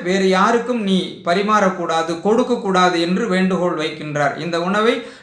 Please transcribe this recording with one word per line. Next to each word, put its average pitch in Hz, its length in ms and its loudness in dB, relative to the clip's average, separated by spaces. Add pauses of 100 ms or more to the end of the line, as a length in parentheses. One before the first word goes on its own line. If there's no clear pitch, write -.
வேறு 190 240 0
யாருக்கும் 226 540 2
நீ 185 420 -2
பரிமாறக்கூடாது, 175 960 0
கொடுக்கக்கூடாது" 196 800 2
என்று 185 280 0
வேண்டுகோள் 185 480 0
வைக்கின்றார். 151 640 -2
"இந்த 170 220 -4
உணவை 214 440 0 (160)